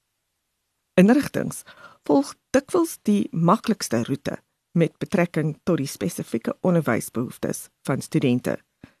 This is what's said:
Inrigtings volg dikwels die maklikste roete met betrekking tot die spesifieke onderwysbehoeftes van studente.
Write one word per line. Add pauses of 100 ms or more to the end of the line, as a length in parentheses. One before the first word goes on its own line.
(960)
Inrigtings (400)
volg (160)
dikwels
die
maklikste
roete (340)
met
betrekking
tot
die
spesifieke
onderwysbehoeftes (140)
van
studente. (420)